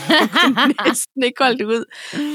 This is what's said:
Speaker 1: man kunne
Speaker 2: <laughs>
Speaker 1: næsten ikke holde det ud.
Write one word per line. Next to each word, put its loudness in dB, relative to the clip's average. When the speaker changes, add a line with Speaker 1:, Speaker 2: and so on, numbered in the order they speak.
Speaker 1:
man 2
kunne 2
Speaker 2:
<laughs> -2
Speaker 1:
næsten -4
ikke 0
holde 2
det -4
ud. -2